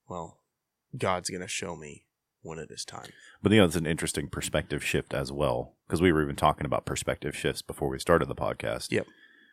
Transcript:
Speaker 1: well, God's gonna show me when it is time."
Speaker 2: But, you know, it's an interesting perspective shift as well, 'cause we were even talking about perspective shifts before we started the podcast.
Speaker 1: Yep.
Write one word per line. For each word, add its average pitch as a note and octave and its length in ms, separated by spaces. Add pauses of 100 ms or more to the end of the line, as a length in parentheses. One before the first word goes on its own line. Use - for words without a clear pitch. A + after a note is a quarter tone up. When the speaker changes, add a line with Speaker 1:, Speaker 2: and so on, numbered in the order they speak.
Speaker 1:
well, E2+ 340 (560)
God's F#2 320
gonna F2+ 180
show F2 280
me D2+ 300 (360)
when D#2+ 180
it D2+ 120
is - 120
time." - 280 (300)
Speaker 2:
But, F#2+ 100
you A2 80
know, F#2+ 60
it's E2 100
an E2 100
interesting D#2 420
perspective - 560
shift - 300
as C2+ 180
well, C2 440 (120)
'cause E2+ 140
we F2+ 100
were D#2 120
even C#2+ 120
talking D2+ 300
about B1+ 200
perspective C#2 500
shifts - 260
before - 280
we C2+ 100
started E2 280
the C2 80
podcast. - 560
Speaker 1:
Yep. - 160 (460)